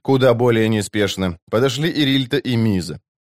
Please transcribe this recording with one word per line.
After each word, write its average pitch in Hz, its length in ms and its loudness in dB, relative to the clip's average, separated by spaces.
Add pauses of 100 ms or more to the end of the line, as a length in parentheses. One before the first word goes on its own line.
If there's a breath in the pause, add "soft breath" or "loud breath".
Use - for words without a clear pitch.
куда 131 320 4
более 113 340 2
неспешно, 95 720 -2 (100)
подошли 135 400 0
Ирильта 135 480 -2
и 123 180 -4
Миза. 98 440 -2 (220)